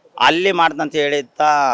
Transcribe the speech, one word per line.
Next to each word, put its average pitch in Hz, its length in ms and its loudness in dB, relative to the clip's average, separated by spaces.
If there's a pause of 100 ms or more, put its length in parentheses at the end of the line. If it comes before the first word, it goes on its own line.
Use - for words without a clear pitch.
(200)
ಅಲ್ಲಿ 170 320 2
ಮಾಡ್ತಂತ 160 440 -2
ಹೇಳಿತ್ತ 143 460 -4 (320)